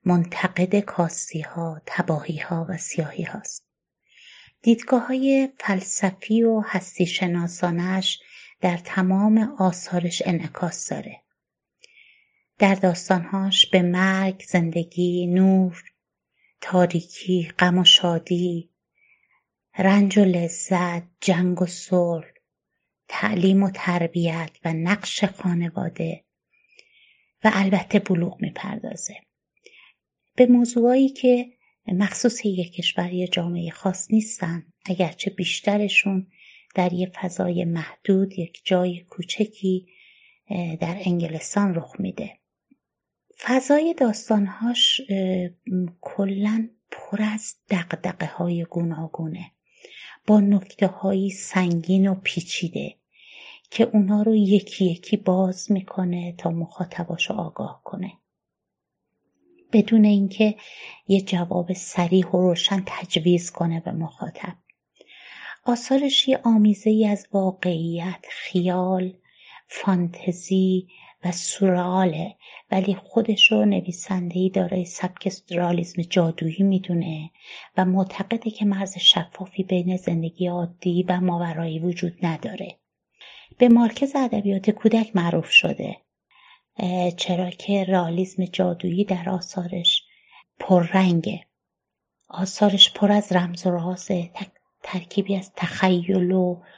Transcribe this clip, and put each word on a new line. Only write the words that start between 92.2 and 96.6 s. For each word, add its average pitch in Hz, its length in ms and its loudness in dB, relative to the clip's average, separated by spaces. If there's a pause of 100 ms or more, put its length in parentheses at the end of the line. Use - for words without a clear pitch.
آثارش 190 640 2
پر 208 200 2
از 208 200 2
رمز 175 340 0
و 185 40 2
رازه، 175 640 -4
تک-، - 260 -16 (220)
ترکیبی 196 540 -4
از 190 200 -10
تخیل 180 760 0
و 180 300 0 (160)